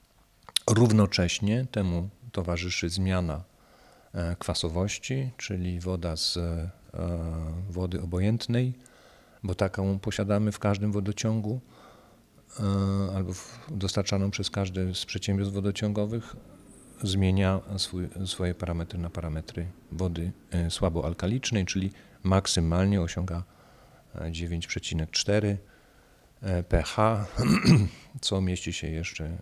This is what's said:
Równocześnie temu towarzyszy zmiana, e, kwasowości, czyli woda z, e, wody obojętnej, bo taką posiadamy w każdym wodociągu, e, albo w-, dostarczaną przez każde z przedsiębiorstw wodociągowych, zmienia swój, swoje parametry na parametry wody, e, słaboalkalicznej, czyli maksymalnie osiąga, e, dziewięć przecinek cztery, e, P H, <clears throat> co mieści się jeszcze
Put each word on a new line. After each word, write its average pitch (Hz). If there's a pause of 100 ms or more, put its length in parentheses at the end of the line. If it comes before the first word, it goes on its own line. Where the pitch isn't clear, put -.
(680)
Równocześnie 107
temu 90 (220)
towarzyszy 90
zmiana, 90 (720)
e, 87
kwasowości, 101
czyli 90
woda 85
z, -
e, 85 (1000)
wody 90
obojętnej, 113 (720)
bo 92
taką 98
posiadamy 104
w -
każdym 104
wodociągu, 107 (1000)
e, 107 (520)
albo 92
w-, - (120)
dostarczaną 98
przez -
każde 92
z -
przedsiębiorstw 98
wodociągowych, 104 (680)
zmienia 95 (180)
swój, 90 (160)
swoje 90
parametry 85
na 85
parametry 82 (240)
wody, 85 (200)
e, 85
słaboalkalicznej, 90
czyli 95 (320)
maksymalnie 95
osiąga, 87 (800)
e, 82
dziewięć 85
przecinek -
cztery, 101 (840)
e, 90
P 85
H, 107 (420)
<clears throat> -
co 95
mieści 90
się -
jeszcze 80